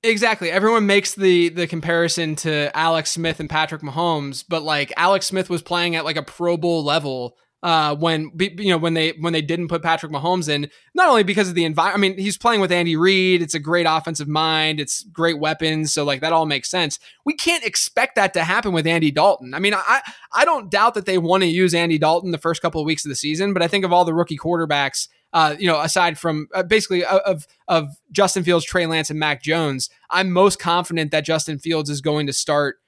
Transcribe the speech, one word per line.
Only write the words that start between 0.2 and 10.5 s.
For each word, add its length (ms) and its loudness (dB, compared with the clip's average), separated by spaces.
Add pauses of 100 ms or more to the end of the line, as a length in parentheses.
Everyone 340 2
makes 300 2
the, 320 4
the 180 -2
comparison 680 -2
to 420 -2
Alex 340 0
Smith 280 -4
and 100 -8
Patrick 320 -2
Mahomes, 640 -4
but, 160 -4
like, 360 -2
Alex 300 2
Smith 220 -4
was 120 -4
playing 340 -2
at, 80 -4
like, 140 -4
a 40 -4
Pro 360 -2
Bowl 260 0
level, 540 -2 (240)
uh, 340 2
when, 400 0
be-, 220 -2
you 100 -2
know, 100 4
when 180 0
they, 160 0 (100)
when 100 -2
they 100 0
didn't 280 -4
put 120 -4
Patrick 300 0
Mahomes 380 -2
in, 200 -2 (240)